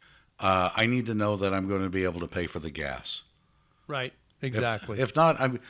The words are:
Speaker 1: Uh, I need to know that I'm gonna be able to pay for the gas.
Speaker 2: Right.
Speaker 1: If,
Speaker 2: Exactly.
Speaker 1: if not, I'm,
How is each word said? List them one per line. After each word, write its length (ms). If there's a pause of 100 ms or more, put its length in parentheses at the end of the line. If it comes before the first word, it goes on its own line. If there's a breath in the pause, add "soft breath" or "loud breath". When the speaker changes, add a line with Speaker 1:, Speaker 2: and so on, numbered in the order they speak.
(380 soft breath)
Speaker 1:
Uh, 380
I 100
need 200
to 80
know 220
that 160
I'm 160
gonna 220
be 140
able 160
to 80
pay 180
for 140
the 100
gas. 520 (680)
Speaker 2:
Right. 240 (280)
Speaker 1:
If, 140
Speaker 2:
Exactly. 440
Speaker 1:
if 160
not, 240
I'm, 320